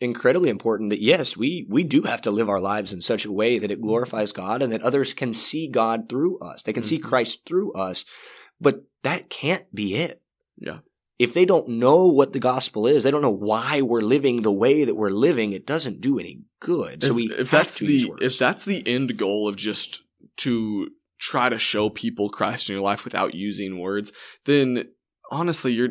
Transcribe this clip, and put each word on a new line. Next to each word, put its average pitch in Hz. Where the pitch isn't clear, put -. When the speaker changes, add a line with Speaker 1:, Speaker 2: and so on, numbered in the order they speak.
Speaker 1:
incredibly 127
important 107
that, 104
yes, 143
we, 151
we 139
do 131
have 117
to 107
live 107
our 98
lives 98
in 92
such 110
a 104
way 110
that 101
it 104
glorifies 110
God 104
and 117
that 107
others 135
can 120
see 156
God 113
through 156
us. -
They 110
can 117
see 156
Speaker 2:
Mm-hmm. -
Speaker 1:
Christ 120
through 180
us, 92
but -
that 147
can't -
be 101
it. -
Speaker 2:
Yeah. -
Speaker 1:
If 120
they 180
don't 143
know 135
what 139
the 139
gospel 123
is, 135
they 131
don't 147
know 131
why 113
we're 117
living 123
the 107
way 131
that 120
we're 104
living, 110
it 92
doesn't 143
do 127
any 87
good. 135
So 143
Speaker 2:
If, 117
Speaker 1:
we 117
Speaker 2:
if -
Speaker 1:
have 127
Speaker 2:
that's 151
Speaker 1:
to -
use 139
Speaker 2:
the, 107
Speaker 1:
words. -
Speaker 2:
if 131
that's 139
the 202
end 123
goal 104
of 101
just 101
to 110
try 127
to 113
show 107
people 104
Christ -
in 98
your 98
life 98
without -
using 95
words, 101
then 131
honestly, 151
you're, 120